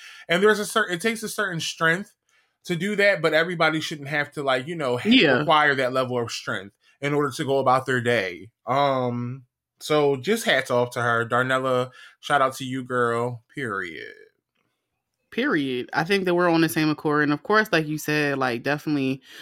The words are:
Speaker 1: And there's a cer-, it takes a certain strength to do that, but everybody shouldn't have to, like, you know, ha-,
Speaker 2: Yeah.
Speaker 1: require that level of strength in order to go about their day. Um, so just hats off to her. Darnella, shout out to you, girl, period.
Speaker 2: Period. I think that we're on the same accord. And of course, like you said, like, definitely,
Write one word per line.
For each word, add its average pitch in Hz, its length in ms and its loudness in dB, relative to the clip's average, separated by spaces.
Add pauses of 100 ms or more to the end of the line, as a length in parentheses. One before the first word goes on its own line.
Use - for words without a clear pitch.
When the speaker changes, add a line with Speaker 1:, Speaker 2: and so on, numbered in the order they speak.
(280)
Speaker 1:
And 175 140 2
there's 208 160 6
a 208 80 -4
cer-, 208 240 0
it 175 100 -4
takes 226 220 -4
a 214 60 -6
certain 185 320 -4
strength 170 540 -2 (500)
to 180 120 -4
do 202 200 -2
that, 196 260 4
but 156 120 2
everybody 160 460 2
shouldn't 151 280 -10
have 147 240 -4
to, 151 100 -8
like, 131 260 0
you 180 80 -8
know, 127 220 -2
ha-, 202 120 0
Speaker 2:
Yeah. 247 160 6
Speaker 1:
require 147 500 4
that 127 180 0
level 123 280 -2
of 117 100 -6
strength 101 420 -10 (260)
in 143 140 -2
order 147 160 0
to 143 140 -6
go 139 140 0
about 127 280 2
their 127 160 0
day. 98 480 -2 (160)
Um, 127 800 -2 (360)
so 147 360 2
just 202 280 -2
hats 135 260 0
off 123 220 2
to 123 100 -4
her. 117 260 0
Darnella, 127 600 0 (300)
shout 143 220 0
out 131 140 0
to - 80 -10
you, 127 200 -6
girl, 120 600 -2 (100)
period. 92 580 -8 (1200)
Speaker 2:
Period. 147 600 -2
I 147 120 0
think 196 200 0
that 175 100 2
we're 175 140 4
on 165 140 4
the 160 60 4
same 156 200 0
accord. 151 360 0
And 147 80 2
of 147 100 -2
course, 214 300 2
like 160 160 2
you 151 100 -4
said, 147 400 -2
like, 123 240 -2
definitely, 139 580 -2 (220)